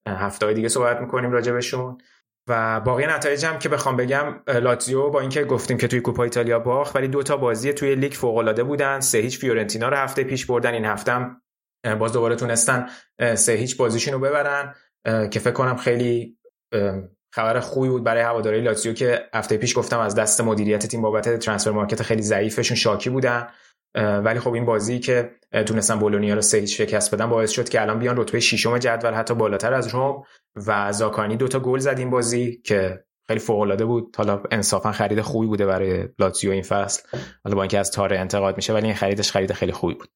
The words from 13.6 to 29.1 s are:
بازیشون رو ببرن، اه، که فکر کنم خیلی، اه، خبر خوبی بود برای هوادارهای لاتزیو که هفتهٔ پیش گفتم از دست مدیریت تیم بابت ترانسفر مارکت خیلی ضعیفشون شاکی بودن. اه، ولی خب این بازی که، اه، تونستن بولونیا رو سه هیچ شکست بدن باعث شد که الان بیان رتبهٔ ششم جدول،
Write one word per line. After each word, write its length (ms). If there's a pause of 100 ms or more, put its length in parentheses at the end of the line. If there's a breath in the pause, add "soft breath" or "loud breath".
بازیشون 360
رو 60
ببرن، 560 (300 loud breath)
اه، 240
که 100
فکر 140
کنم 220
خیلی، 600 (340)
اه، 220 (400)
خبر 260
خوبی 300
بود 140
برای 200
هوادارهای 400
لاتزیو 300
که 400
هفتهٔ 240
پیش 200
گفتم 220
از 160
دست 260
مدیریت 440
تیم 160
بابت 380
ترانسفر 320
مارکت 320
خیلی 180
ضعیفشون 560
شاکی 320
بودن. 380 (480 loud breath)
اه، 220
ولی 220
خب 140
این 120
بازی 340
که، 320 (200)
اه، 120
تونستن 360
بولونیا 360
رو 60
سه 160
هیچ 200
شکست 380
بدن 140
باعث 220
شد 180
که 120
الان 180
بیان 180
رتبهٔ 220
ششم 380
جدول، 360